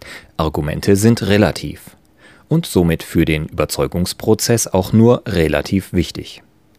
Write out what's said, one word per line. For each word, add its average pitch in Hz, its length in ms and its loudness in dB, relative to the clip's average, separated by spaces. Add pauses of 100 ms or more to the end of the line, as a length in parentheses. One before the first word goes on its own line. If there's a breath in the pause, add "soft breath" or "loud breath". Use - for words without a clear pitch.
(360 loud breath)
Argumente 80 600 0
sind 110 260 4
relativ 95 760 0 (520 soft breath)
und 165 180 0
somit 85 360 2
für 82 220 0
den 78 220 -2
Überzeugungsprozess 90 1200 -2
auch - 240 -2
nur 117 340 4
relativ 85 640 -2
wichtig. - 500 -6 (360)